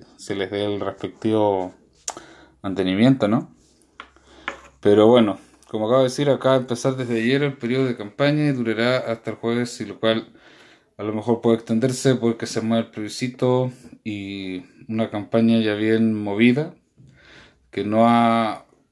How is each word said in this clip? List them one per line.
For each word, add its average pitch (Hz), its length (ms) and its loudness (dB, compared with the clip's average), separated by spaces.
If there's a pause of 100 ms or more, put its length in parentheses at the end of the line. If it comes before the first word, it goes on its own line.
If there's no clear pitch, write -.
(160)
se - 180 -12
les 98 160 -4
dé 101 160 -2
el 104 140 -4
respectivo 98 920 -2 (920)
mantenimiento, 98 640 2
¿no? 123 260 -2 (1300)
Pero 104 280 6
bueno, 113 300 6 (320)
como 107 160 -6
acabo 127 140 2
de 131 60 4
decir, 143 240 -2
acaba 131 260 2
de 131 60 2
empezar 123 340 -4
desde 120 260 -4
ayer 135 220 0
el 139 100 -4
periodo 131 320 -2
de 120 100 -4
campaña 143 520 0
y 143 60 0
durará 120 440 0
hasta 117 320 -6
el 107 60 -8
jueves, 120 460 -4
y 104 40 -6
lo 98 140 -12
cual 110 300 0 (680)
a 101 60 -10
lo 107 100 -6
mejor 113 280 -2
puede 117 160 4
extenderse, 127 580 0
puede 113 220 0
que 113 100 -8
se 110 140 -6
mueva 113 240 0
el - 40 -18
plebiscito 123 840 -2 (320)
y 98 600 -8 (240)
una 110 240 -4
campaña 113 480 2
ya 107 160 0
bien 110 400 2
movida, 117 580 2 (960)
que 98 140 -6
no 110 240 2
ha, 113 580 2 (260)